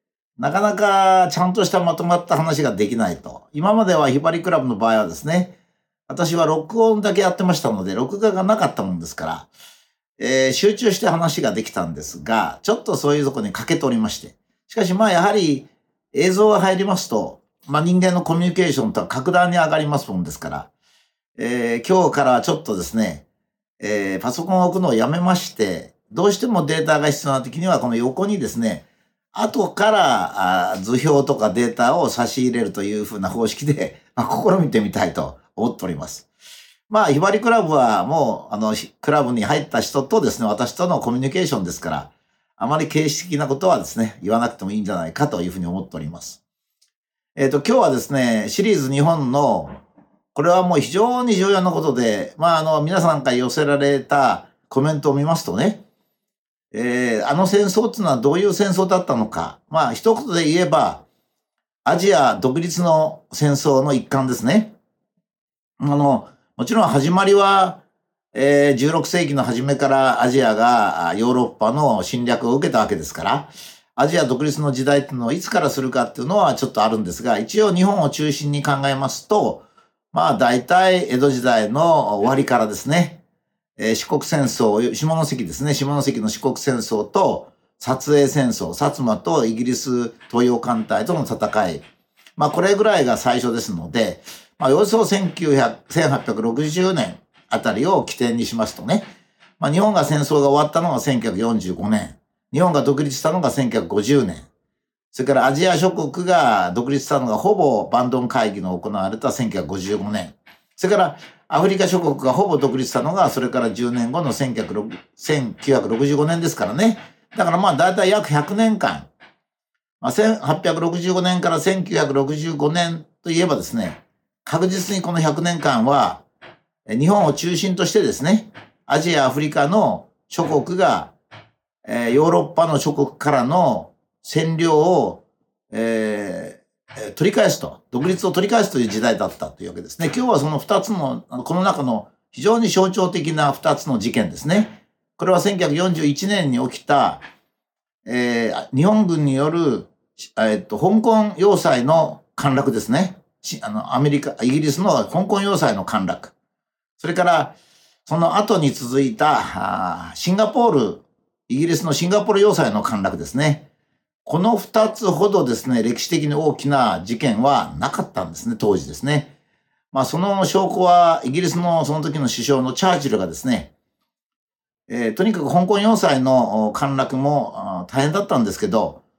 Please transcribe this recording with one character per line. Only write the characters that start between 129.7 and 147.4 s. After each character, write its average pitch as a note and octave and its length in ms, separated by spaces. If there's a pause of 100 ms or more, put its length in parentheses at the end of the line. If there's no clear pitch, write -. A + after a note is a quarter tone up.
諸 E3 160
国 D3+ 320
が、 A#2+ 340 (720)
え A#2+ 220
ー、 - 40
ヨ D3 160
ー E3+ 40
ロ F3 120
ッ - 100
パ E3 120
の D3+ 140
諸 D3 140
国 C#3+ 160 (100)
か D3 120
ら B2+ 120
の C3+ 480 (320)
占 D#3+ 320
領 D#3 240
を、 D#3 460 (440)
え G#2+ 920 (320)
ー、 A2 120
え - 20
ー、 - 40
取 F3 180
り - 40
返 G#3 140
す - 100
と、 - 320
独 C3 160
立 F#3 180
を F3+ 60
取 F#3 160
り G3+ 40
返 A3+ 120
す F#3 80
と C3+ 80
い A#2 60
う - 20
時 G#2 140
代 A2+ 160
だ G2 100
っ - 80
た - 160
と - 120
い - 20
う F#2 60
わ - 40
け - 60
で - 80
す - 100
ね。 - 160
今 B3+ 120
日 - 40
は E3 80
そ D3 100
の D3 100
二 G3 200
つ G#3 140
の、 C3+ 340
あ B2 100
の、 B2+ 60
こ D#3 100
の F#3 100
中 F#3 200
の A2+ 240 (240)
非 B2 100
常 G#3+ 160
に A3+ 120
象 F#3+ 200
徴 F#3 200
的 E3 240
な D3 180
二 D3 240
つ - 120
の B2 120
事 A2+ 140
件 G2+ 160
で - 80
す - 100
ね。 G#3 380 (320)
こ - 80
れ F#3 80
は F3 80
千 G3+ 160
九 F3 60
百 D3 120
四 F3+ 180
十 D#3 120
一 C#3+ 220
年 F#3+ 240
に B2 180
起 - 100
き - 40
た、 B2 360 (880)